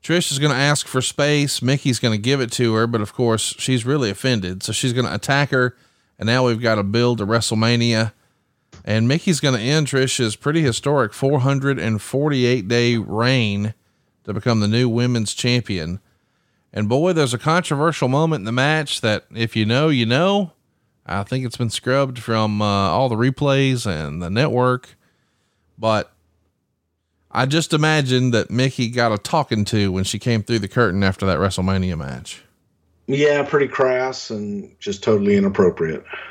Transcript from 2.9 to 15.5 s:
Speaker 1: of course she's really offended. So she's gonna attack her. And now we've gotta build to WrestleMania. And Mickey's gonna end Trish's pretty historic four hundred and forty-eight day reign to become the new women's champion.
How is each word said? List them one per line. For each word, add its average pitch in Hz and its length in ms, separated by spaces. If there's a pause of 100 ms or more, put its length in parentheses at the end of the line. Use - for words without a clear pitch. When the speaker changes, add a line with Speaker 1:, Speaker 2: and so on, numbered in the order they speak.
Speaker 1:
of 104 120
course 113 460
she's 127 260
really 131 240
offended. 95 540
So - 80
she's 120 220
gonna 117 200
attack 139 380
her. 123 260 (400)
And 107 120
now 127 180
we've 117 160
gotta 110 220
build 117 340
to 104 80
WrestleMania. 113 840 (720)
And 110 240
Mickey's 156 320
gonna 131 180
end 139 300
Trish's 131 480
pretty 156 260
historic 135 500
four 135 280
hundred 139 400
and 107 200
forty-eight 127 680
day 120 300
reign 110 760 (480)
to 107 100
become 110 280
the 104 80
new 120 200
women's 117 460
champion. 101 640 (720)